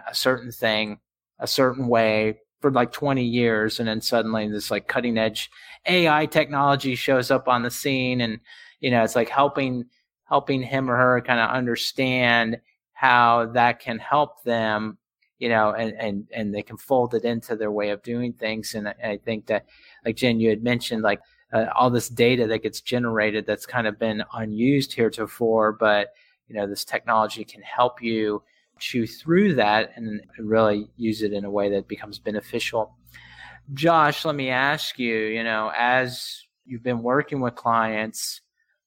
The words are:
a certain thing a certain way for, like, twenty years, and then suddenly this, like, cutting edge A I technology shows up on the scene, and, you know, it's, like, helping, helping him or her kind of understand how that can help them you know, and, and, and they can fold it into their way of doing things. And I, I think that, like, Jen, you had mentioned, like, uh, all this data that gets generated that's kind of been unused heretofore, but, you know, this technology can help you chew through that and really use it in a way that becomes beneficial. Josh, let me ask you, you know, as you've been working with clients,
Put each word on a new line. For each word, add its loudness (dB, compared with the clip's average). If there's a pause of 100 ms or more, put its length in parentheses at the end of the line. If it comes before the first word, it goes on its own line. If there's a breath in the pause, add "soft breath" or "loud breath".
a -10
certain -2
thing -2 (400)
a -6
certain 0
way 2 (240)
for, 2
like, 2
twenty -2
years, 0
and -4
then -4
suddenly 0
this, -6
like, -4
cutting -2
edge -2 (380 loud breath)
A 4
I 4
technology 2
shows 0
up 0
on 2
the -4
scene, -2
and, -4 (380 loud breath)
you -2
know, 6
it's, 0
like, 2
helping, 0 (400)
helping 0
him -2
or 2
her 6
kind 0
of 2
understand 0 (340)
how 4
that 2
can -8
help -2
them -2 (460)
you -2
know, 4 (140)
and, -4 (140)
and, -6 (100)
and -4 (100)
they -6
can -16
fold 0
it -2
into -4
their -4
way -2
of -8
doing -6 (120)
things. -6
And -8
I, -10 (180)
I -6 (100)
think -6
that, -2 (400 soft breath)
like, -2
Jen, 2
you 4
had 0
mentioned, -2
like, 0 (340 soft breath)
uh, 2 (120)
all 4
this 0 (160)
data 4
that -2
gets -6 (140)
generated 0
that's -4 (100)
kind 0
of -4
been -2 (180)
unused 0
heretofore, 0 (140)
but, 4 (420 soft breath)
you -14
know, -4
this -8
technology -2
can -20
help 0
you -2 (380)
chew -4
through 2
that 4
and -10 (180)
really 2
use -2
it -2
in -4
a -8
way 2
that -2
becomes -14
beneficial. -6 (800 loud breath)
Josh, 4
let -2
me -4
ask -2
you, -2 (220)
you -4
know, -2
as 0 (220)
you've -12
been -4
working -2
with -4
clients, -4 (460)